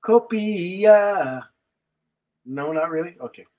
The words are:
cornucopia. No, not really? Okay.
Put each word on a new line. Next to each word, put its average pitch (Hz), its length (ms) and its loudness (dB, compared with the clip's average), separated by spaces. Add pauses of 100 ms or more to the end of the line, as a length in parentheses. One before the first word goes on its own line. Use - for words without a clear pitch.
cornucopia. 202 1500 0 (960)
No, 143 260 -8
not 160 180 -2
really? 165 300 -6
Okay. 117 260 -16 (140)